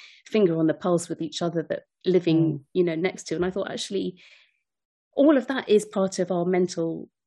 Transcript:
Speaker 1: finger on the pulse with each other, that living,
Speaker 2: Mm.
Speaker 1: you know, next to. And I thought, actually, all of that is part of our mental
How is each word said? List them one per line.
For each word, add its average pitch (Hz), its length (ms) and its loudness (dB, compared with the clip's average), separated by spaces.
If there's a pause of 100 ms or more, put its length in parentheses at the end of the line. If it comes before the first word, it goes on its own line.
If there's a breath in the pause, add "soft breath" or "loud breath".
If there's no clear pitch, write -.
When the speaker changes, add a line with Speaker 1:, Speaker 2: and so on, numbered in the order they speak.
(260 loud breath)
Speaker 1:
finger 180 320 2
on 160 80 2
the 156 80 2
pulse 175 340 -2
with 160 140 -8
each - 200 -8
other, 170 280 -2
that - 140 -6 (200)
living, 175 360 4 (120)
Speaker 2:
Mm. 143 80 -8 (120)
Speaker 1:
you 180 120 2
know, 165 100 -2
next 170 300 -4
to. 160 120 -6
And 170 80 -2
I 185 60 -2
thought, 185 200 -6
actually, 185 500 -8 (920 soft breath)
all 285 240 6
of 240 100 0
that 262 220 -6
is 202 160 4
part 190 340 -4
of 175 120 -2
our 175 140 0
mental 175 640 -2 (180)